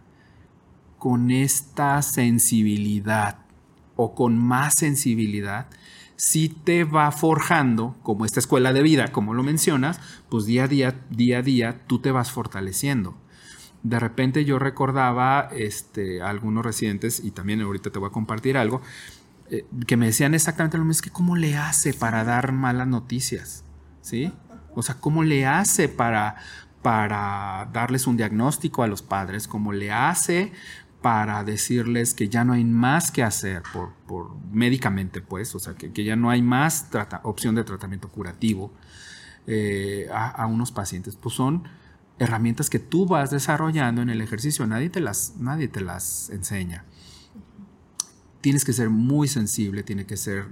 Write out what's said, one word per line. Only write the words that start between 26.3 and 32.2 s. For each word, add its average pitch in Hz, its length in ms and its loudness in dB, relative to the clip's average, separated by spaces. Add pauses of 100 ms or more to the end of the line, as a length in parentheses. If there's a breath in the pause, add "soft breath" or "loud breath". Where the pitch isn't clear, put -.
para 104 880 0
darles 123 340 -2
un 120 100 2
diagnóstico 117 680 0
a 113 40 2
los 101 140 -4
padres? 95 460 -4
¿Cómo 104 260 -4
le 101 180 -4
hace 175 600 0 (480 loud breath)
para 107 420 2
decirles 117 720 0
que 107 160 -2